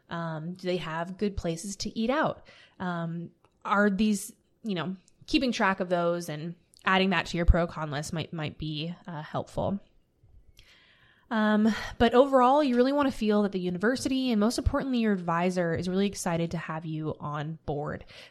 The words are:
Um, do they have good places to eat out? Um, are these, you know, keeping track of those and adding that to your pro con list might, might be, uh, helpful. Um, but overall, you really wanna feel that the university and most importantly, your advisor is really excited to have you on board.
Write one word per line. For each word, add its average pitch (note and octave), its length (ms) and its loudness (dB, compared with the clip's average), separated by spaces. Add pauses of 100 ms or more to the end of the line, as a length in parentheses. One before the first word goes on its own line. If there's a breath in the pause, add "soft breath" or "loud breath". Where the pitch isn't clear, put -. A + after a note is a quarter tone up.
Um, E3 460 -8
do F#3 140 -8
they F3+ 80 0
have E3+ 420 -6
good G#3 180 -2
places E3+ 420 -6
to - 200 -8
eat A3+ 120 -2
out? - 360 -2 (320 loud breath)
Um, E3+ 520 -6 (340)
are G3+ 260 4
these, G#3 420 0 (300)
you G3+ 140 -4
know, E3 180 -4 (320)
keeping C#4+ 240 2
track F#3+ 300 0
of F3+ 80 -2
those E3+ 400 0
and D#3 260 -8 (300)
adding F#3+ 260 4
that E3+ 160 0
to - 100 -6
your E3+ 100 2
pro E3+ 200 6
con D#3 240 -8
list C#3+ 220 -6
might, D#3+ 200 -6
might D#3 240 -8
be, D#3 380 -6 (140)
uh, D#3 140 -10
helpful. - 580 -4 (1500 soft breath)
Um, G#3+ 440 4 (240 loud breath)
but A#3+ 160 6
overall, C4+ 480 6
you B3 140 2
really B3+ 160 4
wanna C#4+ 180 2
feel G#3 320 2
that G3 100 0
the F#3+ 60 -4
university B3+ 720 0
and A3 80 2
most A3 200 2
importantly, C4 400 0
your G#3+ 160 2
advisor F3 600 0
is E3+ 140 -4
really F#3+ 180 2
excited E3+ 460 -2
to E3+ 60 -6
have D#3+ 260 -8
you D#3 340 -6
on D3+ 480 -8
board. D3+ 380 -6 (260 loud breath)